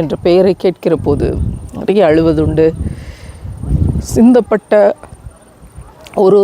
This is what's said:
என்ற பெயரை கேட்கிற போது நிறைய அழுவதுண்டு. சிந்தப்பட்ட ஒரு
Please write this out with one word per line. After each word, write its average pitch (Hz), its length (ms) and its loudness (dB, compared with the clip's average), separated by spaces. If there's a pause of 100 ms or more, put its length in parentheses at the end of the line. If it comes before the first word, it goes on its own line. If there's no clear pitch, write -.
என்ற 143 240 -6
பெயரை 185 280 4 (100)
கேட்கிற 170 320 -2 (100)
போது 139 240 -2 (480)
நிறைய 196 320 0
அழுவதுண்டு. 156 580 2 (1400)
சிந்தப்பட்ட 220 720 2 (1400)
ஒரு 202 180 6